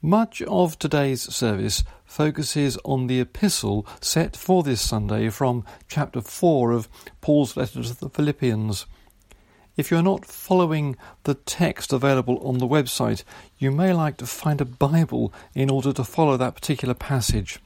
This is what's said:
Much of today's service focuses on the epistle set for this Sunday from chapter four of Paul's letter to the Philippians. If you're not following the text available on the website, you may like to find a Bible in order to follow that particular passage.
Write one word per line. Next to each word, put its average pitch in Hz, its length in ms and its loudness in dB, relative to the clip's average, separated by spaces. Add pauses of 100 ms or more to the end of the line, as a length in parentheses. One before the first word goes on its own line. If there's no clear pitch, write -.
Much 208 400 2
of 180 360 2
today's 143 420 0
service 107 640 0 (220)
focuses 143 800 0
on 131 200 0
the 127 140 0
epistle 110 680 0 (140)
set - 340 0
for 185 280 2
this 135 180 0
Sunday 110 480 -2
from 123 340 -2 (260)
chapter 135 340 -4
four 135 500 2
of 117 160 -2 (320)
Paul's 147 340 2
letter 127 280 -4
to 120 180 -8
the - 80 -8
Philippians. 113 760 -2 (920)
If - 140 -2
you're 165 120 4
not 190 220 2
following 156 720 0 (280)
the 143 100 2
text - 580 -2
available 127 460 2
on 127 200 -2
the 127 80 0
website, 123 580 0 (340)
you 135 120 0
may 175 220 2
like 156 240 0
to 123 100 -10
find 147 360 -2
a - 20 2
Bible 123 720 0 (200)
in 135 140 2
order 135 240 0
to 135 100 -2
follow 143 360 2
that 123 160 0
particular 127 400 -4
passage. - 720 -2